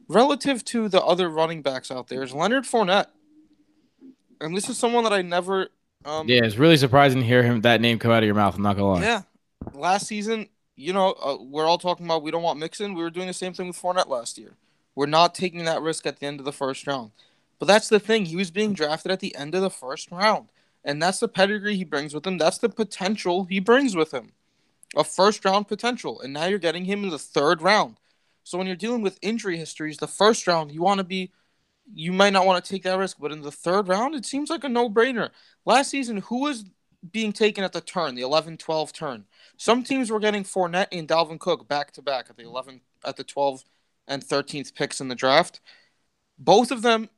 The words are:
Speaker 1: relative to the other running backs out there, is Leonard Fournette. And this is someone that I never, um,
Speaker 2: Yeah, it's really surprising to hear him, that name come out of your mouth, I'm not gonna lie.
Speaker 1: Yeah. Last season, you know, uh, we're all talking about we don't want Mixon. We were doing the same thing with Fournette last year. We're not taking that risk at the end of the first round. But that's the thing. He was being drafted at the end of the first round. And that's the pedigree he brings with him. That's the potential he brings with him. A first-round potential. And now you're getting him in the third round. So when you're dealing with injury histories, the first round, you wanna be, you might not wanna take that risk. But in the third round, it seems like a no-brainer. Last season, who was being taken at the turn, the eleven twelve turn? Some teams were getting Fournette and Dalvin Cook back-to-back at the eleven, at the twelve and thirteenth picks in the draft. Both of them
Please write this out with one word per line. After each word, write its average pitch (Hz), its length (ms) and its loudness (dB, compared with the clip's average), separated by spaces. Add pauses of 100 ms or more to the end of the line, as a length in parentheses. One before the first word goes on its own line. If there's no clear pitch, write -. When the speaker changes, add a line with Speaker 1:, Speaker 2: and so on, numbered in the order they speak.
Speaker 1:
relative 277 580 2
to 220 220 -2
the 185 140 4
other 180 260 2
running 160 340 -2
backs 131 280 -4
out 127 180 -8
there, 131 140 -8
is 127 120 -8
Leonard 220 300 0
Fournette. 202 420 2 (1300)
And 160 160 -6
this 214 120 -4
is 240 100 -8
someone 233 260 2
that 214 80 0
I 196 100 2
never, 180 460 -2 (360)
um, 151 240 -4
Speaker 2:
Yeah, 123 160 6
it's 107 140 0
really 160 180 8
surprising 135 440 6
to 117 60 0
hear 123 160 6
him, 120 200 2
that 113 180 6
name 117 180 4
come 117 140 4
out 113 100 6
of 110 40 4
your 104 80 4
mouth, 101 220 2
I'm 98 60 -2
not 101 140 2
gonna 101 120 2
lie. 92 140 4
Speaker 1:
Yeah. 214 200 0 (520)
Last 180 320 -2
season, 214 420 -6 (280)
you 151 160 -6
know, 190 280 2
uh, 135 220 -4
we're 143 240 -4
all 175 120 4
talking 175 280 -4
about 165 160 -2
we 156 80 -8
don't 170 140 -2
want 147 160 -2
Mixon. 196 340 -8
We 170 80 -6
were 170 80 -4
doing 180 160 -8
the 180 60 -8
same 185 200 -8
thing 180 140 -8
with 180 100 -10
Fournette 180 320 0
last 120 300 -6
year. 104 140 -20 (420)
We're 139 120 -2
not 165 280 4
taking 170 300 -6
that 160 180 -2
risk 160 240 -4
at 139 140 -6
the 143 60 -6
end 143 120 -8
of 135 60 -14
the 139 80 -6
first 135 340 -6
round. 131 240 -6 (480)
But 147 80 -6
that's 208 220 6
the 214 100 4
thing. 220 260 0
He 160 120 -6
was 180 160 -4
being 208 200 -2
drafted 156 380 -4
at 190 80 -2
the 190 160 -8
end 151 220 -6
of 190 60 0
the 185 80 0
first 135 420 -12
round. 180 400 0 (320)
And 143 180 -4
that's 185 160 0
the 233 100 -2
pedigree 202 480 0
he 185 80 -4
brings 147 300 -6
with 151 120 -8
him. 185 120 -2
That's 160 200 2
the 240 100 0
potential 196 760 -2
he 190 140 -2
brings 233 380 2
with 156 180 -2
him. 113 180 -10 (640)
A 151 80 4
first-round 202 640 2
potential. 214 520 -6
And 131 120 -12
now 156 140 -4
you're 202 120 0
getting 170 260 -2
him 202 200 -4
in 190 60 -4
the 143 80 -6
third 156 420 0
round. 175 380 2 (460)
So - 120 -10
when 185 120 -4
you're 185 80 -6
dealing 226 260 -4
with 190 180 -4
injury 196 380 -4
histories, 156 400 -10
the 151 80 -6
first 220 400 2
round, 160 260 0
you 156 80 -10
wanna 196 240 2
be, 185 280 -6 (600)
you 165 200 -6
might 196 200 4
not 190 140 4
wanna 180 160 4
take 190 220 -8
that 185 140 -2
risk. 190 220 -4
But 143 120 -6
in 156 100 -12
the 147 100 -10
third 185 360 -2
round, 233 260 0
it 233 100 -8
seems 285 240 -6
like 330 160 -6
a 285 40 -6
no-brainer. 233 640 0 (360)
Last 262 240 4
season, 240 280 -4
who 233 240 -6
was 262 220 -4 (480)
being 214 200 -2
taken 208 300 0
at 180 100 -4
the 170 80 -8
turn, 151 360 -4
the 123 60 -8
eleven 156 340 0
twelve 156 360 -4
turn? 123 320 -10 (320)
Some 240 280 4
teams 262 260 -2
were 214 80 -2
getting 208 240 0
Fournette 185 480 -2
and 165 160 -8
Dalvin 160 320 0
Cook 143 300 -4
back-to-back 139 600 -6
at 110 80 -20
the 117 60 -20
eleven, 127 380 -14 (240)
at 135 120 -8
the 139 60 -10
twelve 139 400 -2 (460)
and 135 160 -8
thirteenth 143 500 -6
picks - 260 -6
in 135 60 -8
the 127 80 -8
draft. 135 460 4 (800)
Both 196 340 6
of 226 100 -6
them 226 360 2